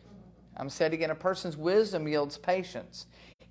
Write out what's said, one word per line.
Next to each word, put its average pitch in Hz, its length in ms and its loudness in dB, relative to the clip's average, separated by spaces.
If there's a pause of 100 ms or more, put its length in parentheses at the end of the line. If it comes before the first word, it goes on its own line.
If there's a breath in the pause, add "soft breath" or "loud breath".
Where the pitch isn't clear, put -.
(580 loud breath)
I'm 135 120 -6
said 160 240 2
again, 160 160 0
a 156 60 0
person's 175 420 -2
wisdom 180 500 2
yields 147 300 0
patience. - 680 -4 (440 soft breath)